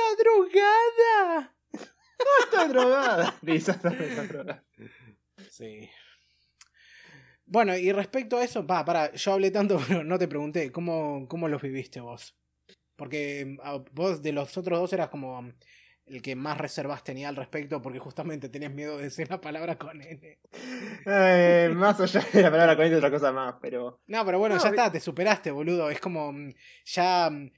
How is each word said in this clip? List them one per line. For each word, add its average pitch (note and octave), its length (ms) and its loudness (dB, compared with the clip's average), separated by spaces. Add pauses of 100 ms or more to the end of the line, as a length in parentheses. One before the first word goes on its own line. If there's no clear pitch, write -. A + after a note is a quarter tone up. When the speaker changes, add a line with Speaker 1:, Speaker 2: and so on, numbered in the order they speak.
(200)
Speaker 1:
drogada. G#4 1400 4 (180)
Speaker 2:
No - 720 2
está F4+ 220 2
drogada. B3+ 680 2
<laughs> - 40 -20
Le D#3+ 140 0
hizo D#3+ 180 0
dame F3 360 -2
las A#3 180 -8
drogas. D3 340 -12 (880)
Speaker 1:
Sí. G#2+ 380 -20 (1600)
Bueno, G3 320 0
y F#3 140 0
respecto G#3+ 460 -4
a B3 60 0
eso, A3+ 240 -6
pa, E3+ 160 -2
pará, D#3+ 300 -2
yo G3 200 -2
hablé G3 180 2
tanto, G3+ 280 0
<laughs> B2+ 80 -4
pero E3+ 160 -2
no E3+ 160 -2
te F3 80 0
pregunté, D3 440 -6
¿cómo, D#3 580 -6
cómo E3 180 -6
los C#3+ 140 -4
viviste C3+ 400 -10
vos? A#2+ 340 -18 (600)
Porque, C#3+ 680 -10
a, C#3+ 140 -10 (140)
vos E3 300 -4
de D3 120 -4
los C#3+ 240 -6
otros F3 220 -2
dos F3 140 -2
eras F3 160 -2
como B2+ 400 -12 (560)
el B2+ 160 -18
que C3 160 -8
más C#3+ 200 -6
reservas C#3+ 460 -8
tenía C#3 260 -10
al C#3 60 -10
respecto, C#3 460 -10
porque B2+ 180 -12
justamente C#3+ 500 -12
tenías C#3+ 240 -12
miedo D3 240 -10
de C#3+ 60 -10
decir D3 260 -10
la F#3 120 -10
palabra D#3 360 -10
con D3+ 240 -16
N. D#3 380 -20 (680)
Speaker 2:
Eh, F3+ 680 6
más G3+ 240 4
allá F#3 340 2
de G3+ 80 8
la F3 80 8
palabra D#3+ 280 6
con D#3 80 4
N, E3 100 4
otra C#3+ 160 4
cosa C#3+ 220 0
más, C3 280 -6
pero B2 460 -10
Speaker 1:
No, G#3+ 180 -4
pero F#3 140 0
bueno, G#3 160 2
Speaker 2:
No, F3+ 80 2
Speaker 1:
ya G#3+ 80 4
Speaker 2:
vi- G#3 60 0
Speaker 1:
está, A3+ 140 4
te D#3+ 100 -6
superaste, F3 500 -2
boludo. D#3 380 -2
Es D3 100 -6
como, D#3 320 -6
mm, C#3+ 220 -14 (320)
ya, F3 440 2
mm, C#3+ 280 -10